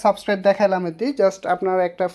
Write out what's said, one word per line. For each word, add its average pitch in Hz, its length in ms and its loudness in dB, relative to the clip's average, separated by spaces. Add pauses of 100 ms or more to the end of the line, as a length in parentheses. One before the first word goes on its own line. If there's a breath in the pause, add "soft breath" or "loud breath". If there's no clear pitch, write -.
সাবস্ক্রাইব 202 360 0 (100)
দেখাইলাম 190 400 2
এটি, 170 180 -6 (140)
just 190 200 0 (120)
আপনার 185 240 -2 (120)
একটা 175 260 -4